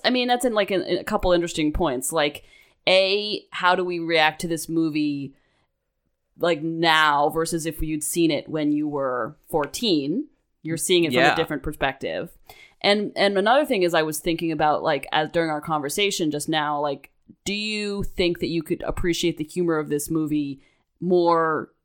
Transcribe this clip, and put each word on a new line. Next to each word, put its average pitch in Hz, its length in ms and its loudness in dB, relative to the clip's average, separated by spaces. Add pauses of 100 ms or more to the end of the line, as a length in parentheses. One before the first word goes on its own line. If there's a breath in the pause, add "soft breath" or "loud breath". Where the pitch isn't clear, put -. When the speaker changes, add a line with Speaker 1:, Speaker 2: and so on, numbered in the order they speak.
Speaker 1:
I - 60 2
mean, 247 180 0
that's 247 180 2
in, 240 80 2
like, 202 180 2
in, 185 120 0
in - 140 -2
a - 60 -4
couple 196 280 0
interesting 170 400 0
points. 147 400 -2
Like, 151 320 0 (440 soft breath)
A, 196 640 2
how 180 240 2
do 185 100 0
we 175 140 -4
react 160 420 2
to 175 60 -6
this 165 200 -4
movie, 151 640 -2 (1040 soft breath)
like, 160 240 0
now 156 680 4
versus 160 360 -2
if 160 160 -6
you'd 156 220 -4
seen 165 280 2
it - 180 -4
when 151 220 -2
you 151 160 0
were 135 500 -4 (120)
fourteen? 160 760 -2 (360)
You're 160 140 -6
seeing 175 280 2
it 156 80 0
from 123 80 4
Speaker 2:
Yeah. 139 120 6
Speaker 1:
a - 20 0
different 160 280 -4
perspective. 135 680 -4 (500 loud breath)
And, 202 340 0
and 202 220 2
another 247 280 4
thing 208 180 0
is 170 100 2
I 160 100 4
was 156 160 -4
thinking 165 320 -2
about, 151 320 2
like, 143 280 0
as, 156 180 0
during 165 200 0
our 151 120 -4
conversation 156 680 -2
just 147 180 -4
now, 151 320 0
like, 143 300 -6 (320)
do 196 100 -4
you 208 500 -4
think 175 360 0
that 185 80 -4
you 165 140 -2
could - 220 -4
appreciate 170 540 -2
the 156 60 -6
humor 165 340 -2
of 151 120 -4
this 147 220 -4
movie 147 500 -2 (380 soft breath)
more 165 720 2 (140)